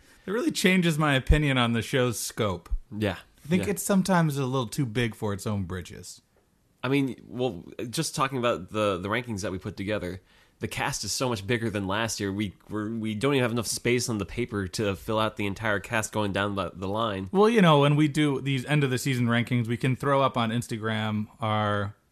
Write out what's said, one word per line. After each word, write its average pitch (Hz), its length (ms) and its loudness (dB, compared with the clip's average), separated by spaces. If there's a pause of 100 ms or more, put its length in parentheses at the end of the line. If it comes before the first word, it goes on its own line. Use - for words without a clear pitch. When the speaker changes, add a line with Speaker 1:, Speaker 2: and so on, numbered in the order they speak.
Speaker 1:
<laughs> - 260 -20
it 190 40 -4
really 254 220 0
changes 175 460 4
my 151 160 2
opinion 139 440 4
on 117 160 4
the 110 80 2
show's 123 360 0
scope. - 520 -4 (260)
Speaker 2:
Yeah. 101 200 0 (280)
Speaker 1:
I 139 40 -12
think 185 160 2
Speaker 2:
Yeah. 202 60 -2
Speaker 1:
it's - 120 -4
sometimes 175 560 2
a 131 80 0
little 127 200 -2
too 139 200 -2
big 113 280 -2
for 104 200 -4
its 98 120 -8
own 101 180 -2
britches. - 580 -12 (600)
Speaker 2:
I 123 60 -4
mean, 135 280 2 (100)
well, 101 380 -4 (260)
just 156 240 -4
talking 139 240 -2
about 104 320 -2
the, 104 280 0
the 95 100 -6
rankings 113 340 -4
that 101 80 -4
we 92 80 -6
put 101 180 -10
together, 92 440 -4 (400)
the - 80 -6
cast - 340 -4
is - 80 -6
so 131 180 -2
much 104 160 -4
bigger 113 260 -2
than 98 180 -4
last 110 320 -2
year. 98 120 -2
We, 101 220 -4 (160)
we're, 107 240 -4
we 110 220 -4
don't 135 180 2
even 131 80 4
have 117 80 0
enough 117 160 -2
space 120 420 0
on 113 100 -2
the 95 60 -4
paper 101 440 -4
to 101 260 -2
fill 110 240 -2
out 110 180 0
the 104 100 -2
entire 101 340 -2
cast 110 320 -4
going 104 200 0
down 101 220 0
the, 92 180 -2
the 92 140 -8
line. 98 460 -4
Speaker 1:
Well, 208 180 6
you 233 120 4
know, 156 180 8
when 143 160 6
we 156 100 6
do 143 340 2
these 131 240 -2
end 147 200 2
of 131 60 2
the 127 80 2
season 123 280 2
rankings, 117 400 2
we 117 100 -2
can 127 200 0
throw 135 260 2
up 131 140 2
on 113 140 2
Instagram 110 760 -2 (140)
our 104 540 0 (180)